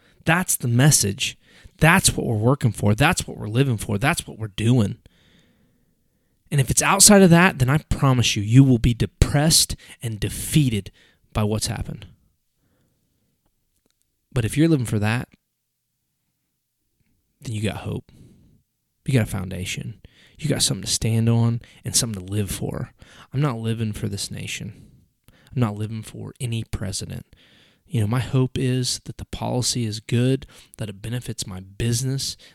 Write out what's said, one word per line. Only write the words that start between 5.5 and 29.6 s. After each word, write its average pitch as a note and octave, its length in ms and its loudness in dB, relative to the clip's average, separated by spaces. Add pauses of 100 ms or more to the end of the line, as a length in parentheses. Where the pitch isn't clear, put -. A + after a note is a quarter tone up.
And D3 100 2
if B2+ 80 0
it's - 120 2
outside G3 400 8
of F#3+ 80 8
that, E3+ 300 6
then B2 100 2
I D3 80 2
promise C3 580 0
you, G#2 80 -2
you A#2 200 8
will C3 140 6
be A#2 160 2
depressed - 840 0 (280)
and A2 160 -6
defeated G#2+ 720 0 (420)
by A2 100 0
what's G#2+ 240 -2
happened. - 400 -10 (2250)
But A2+ 140 -2
if G#2+ 120 -4
you're D#3 120 4
living C3+ 160 2
for G#2+ 140 -2
that, A2 300 -2 (2000)
then A#2+ 120 -10
you G#2+ 80 -6
got G#2+ 160 -4
hope. - 340 -10 (920)
You C3 80 -2
got A#2+ 140 4
a - 40 -10
foundation. F#2+ 720 -8 (360)
You D3 120 -6
got B2+ 140 0
something G2 220 -4
to - 60 -8
stand A2+ 380 0
on A#2 320 2 (220)
and G2+ 120 -6
something G#2 300 -4
to F#2+ 60 -12
live G2+ 200 -4
for. - 400 -8 (420)
I'm C3 80 -2
not C3+ 180 -2
living A2+ 340 -4
for - 140 -6
this G2+ 240 -6
nation. - 560 -12 (420)
I'm - 320 -12
not G#2 140 -2
living G#2+ 260 -10
for A2 380 -16
any A#2 240 -6
president. - 640 -10 (600)
You A#2 140 -2
know, G2+ 60 0
my B2 120 -2
hope B2+ 380 -2
is B2+ 480 -2
that - 120 -14
the - 80 -14
policy A#2 600 -4